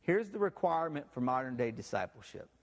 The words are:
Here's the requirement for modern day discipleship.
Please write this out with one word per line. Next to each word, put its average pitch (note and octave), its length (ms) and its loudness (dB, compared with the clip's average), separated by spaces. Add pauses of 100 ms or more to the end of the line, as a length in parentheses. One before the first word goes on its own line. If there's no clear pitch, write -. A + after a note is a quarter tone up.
Here's G3+ 280 2
the G#3 100 -6
requirement E3 720 0
for B2+ 100 -4
modern B2+ 340 2
day A#2+ 160 2
discipleship. G2 760 -6 (120)